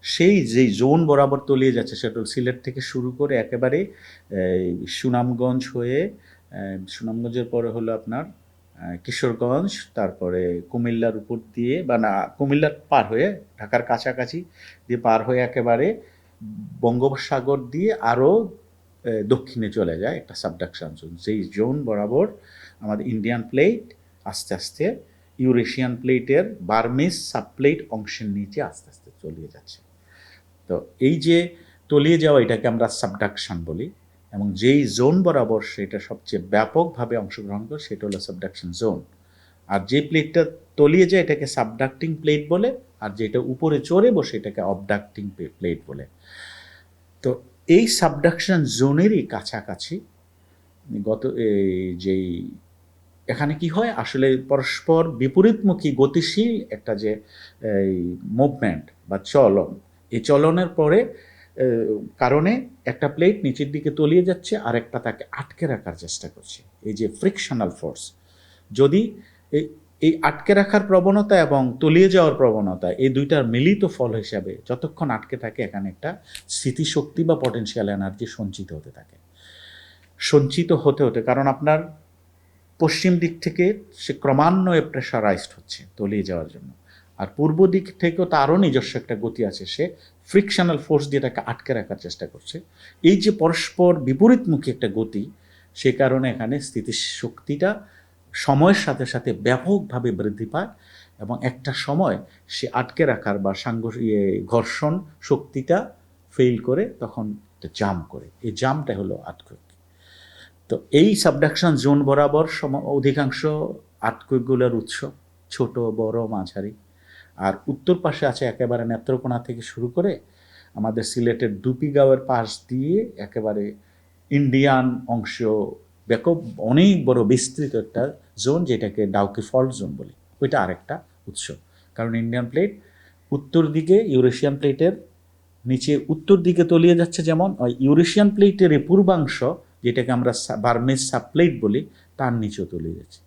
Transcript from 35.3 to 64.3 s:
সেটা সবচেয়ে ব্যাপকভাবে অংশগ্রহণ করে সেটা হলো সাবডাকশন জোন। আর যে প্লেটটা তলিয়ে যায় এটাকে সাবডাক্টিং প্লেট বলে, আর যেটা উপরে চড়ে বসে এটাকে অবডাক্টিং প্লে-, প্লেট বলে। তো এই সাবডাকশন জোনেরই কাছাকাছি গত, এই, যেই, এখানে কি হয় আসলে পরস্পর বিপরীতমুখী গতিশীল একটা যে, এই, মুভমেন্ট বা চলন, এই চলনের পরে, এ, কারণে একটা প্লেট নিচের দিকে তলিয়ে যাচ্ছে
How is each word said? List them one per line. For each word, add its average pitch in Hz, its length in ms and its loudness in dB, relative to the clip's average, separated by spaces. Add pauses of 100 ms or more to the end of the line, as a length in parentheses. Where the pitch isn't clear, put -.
সেটা 98 380 -8
সবচেয়ে - 420 -10
ব্যাপকভাবে 117 760 0
অংশগ্রহণ 104 500 -8
করে 151 120 -12
সেটা 107 280 -10
হলো 98 140 -4
সাবডাকশন 90 500 -12
জোন। 95 320 -4 (640)
আর 98 200 -2
যে 135 160 0
প্লেটটা 156 420 0 (320)
তলিয়ে 160 300 6
যায় 180 160 4
এটাকে 147 240 -2
সাবডাক্টিং 131 680 -4
প্লেট 147 340 0
বলে, 220 300 0 (220)
আর 107 100 -8
যেটা 107 280 -4
উপরে 135 420 0
চড়ে 196 300 4
বসে 156 260 -2
এটাকে 104 240 -8
অবডাক্টিং 101 760 -4
প্লে-, 85 220 -12
প্লেট 85 280 -4
বলে। 69 200 -14 (1160)
তো 127 200 -2 (240)
এই 214 220 6
সাবডাকশন 165 760 0
জোনেরই 139 640 2
কাছাকাছি 110 720 -10 (1040)
গত, 110 240 -4
এই, 95 680 0
যেই, 92 540 -4 (800)
এখানে 139 260 -2
কি 165 140 -4
হয় 214 220 0
আসলে 131 460 0 (120)
পরস্পর 160 600 2
বিপরীতমুখী 175 840 2
গতিশীল 170 760 2
একটা 110 240 -6
যে, 107 260 -4 (420)
এই, 95 600 -2
মুভমেন্ট 113 680 0 (180)
বা 98 100 -4
চলন, 101 560 4 (360)
এই 117 100 -4
চলনের 160 480 2
পরে, 165 460 2 (420)
এ, 131 80 0 (540)
কারণে 156 500 2 (160)
একটা 135 240 -4
প্লেট 175 340 2
নিচের 139 300 -4
দিকে 147 180 -4
তলিয়ে 151 340 4
যাচ্ছে 185 320 -4